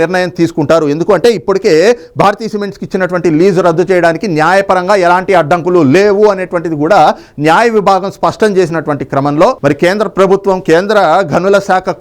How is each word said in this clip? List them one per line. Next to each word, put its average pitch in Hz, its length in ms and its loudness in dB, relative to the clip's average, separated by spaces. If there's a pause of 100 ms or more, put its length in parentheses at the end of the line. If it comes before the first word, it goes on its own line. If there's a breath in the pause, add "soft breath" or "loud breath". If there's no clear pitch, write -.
నిర్ణయం 180 300 -2 (100)
తీసుకుంటారు, 160 540 0
ఎందుకంటే 180 440 0
ఇప్పటికే 196 360 -2 (480 loud breath)
భారతీ 208 300 -2
సిమెంట్స్కి 202 360 -10
ఇచ్చినటువంటి 180 420 -4 (100)
లీజు 180 280 2
రద్దు 170 240 0
చేయడానికి 170 360 0 (100)
న్యాయపరంగా 185 580 0 (100)
ఎలాంటి 180 340 0
అడ్డంకులు 165 420 0 (140)
లేవు 208 380 2
అనేటువంటిది 180 500 -6
కూడా 185 160 2 (460 loud breath)
న్యాయ 190 200 2 (120)
విభాగం 190 400 0
స్పష్టం 175 420 0
చేసినటువంటి 147 540 -4
క్రమంలో, 147 360 2 (160)
మరి 147 100 0 (100)
కేంద్ర 190 220 -2 (120)
ప్రభుత్వం, 196 400 0 (100)
కేంద్ర 202 280 2 (360)
గనుల 196 240 0 (120)
శాఖ 185 180 -2 (120)